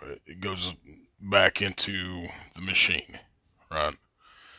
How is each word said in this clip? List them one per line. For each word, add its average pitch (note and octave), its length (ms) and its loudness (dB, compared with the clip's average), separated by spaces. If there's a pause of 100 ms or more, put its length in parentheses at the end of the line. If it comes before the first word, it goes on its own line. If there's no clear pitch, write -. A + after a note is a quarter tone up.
(260)
it F2+ 140 -16
goes F#2 340 -4 (460)
back G2 420 4
into F#2 640 -4 (300)
the E2+ 60 -14
machine, F#2 580 2 (500)
right? D2+ 240 0 (640)